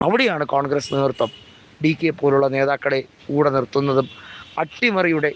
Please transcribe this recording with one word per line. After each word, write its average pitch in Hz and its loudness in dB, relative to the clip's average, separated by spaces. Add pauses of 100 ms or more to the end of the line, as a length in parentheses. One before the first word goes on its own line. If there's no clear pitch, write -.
അവിടെയാണ് 190 2
കോൺഗ്രസ് 139 -2
നേതൃത്വം 135 0 (540)
ഡി 156 4
കെ 160 2
പോലുള്ള 139 2
നേതാക്കളെ 135 0 (280)
കൂടെ 143 2
നിർത്തുന്നതും 135 0 (540)
അട്ടിമറിയുടെ 170 0